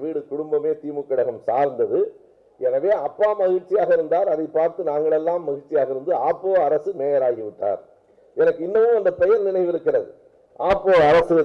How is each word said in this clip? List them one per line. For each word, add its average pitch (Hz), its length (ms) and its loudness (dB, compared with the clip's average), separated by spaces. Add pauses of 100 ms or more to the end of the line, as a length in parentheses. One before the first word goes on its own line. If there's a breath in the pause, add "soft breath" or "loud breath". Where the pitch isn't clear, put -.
வீடு 156 160 -6 (120)
குடும்பமே 151 400 -4 (120)
திமுக 143 260 -8
கழகம் 123 400 -2
சார்ந்தது. 120 500 0 (680)
எனவே 143 240 0 (160)
அப்பா 214 200 0 (140)
மகிழ்ச்சியாக 185 560 0
இருந்தார், 165 360 0
அதை 156 120 -2 (120)
பார்த்து 165 240 -2 (100)
நாங்களெல்லாம் 156 560 0
மகிழ்ச்சியாக 143 480 -2
இருந்து 147 180 -4 (160)
ஆப்போ 185 240 -2 (140)
அரசு 151 240 -2 (100)
மேயராகிவிட்டார். 113 800 -2 (560 soft breath)
எனக்கு 165 300 0
இன்னமும் 226 340 2
அந்த 185 180 0
பெயர் 202 300 2
நினைவிருக்கிறது. 170 600 -2 (640)
ஆப்போ 196 220 2 (160)
அரசு 170 360 4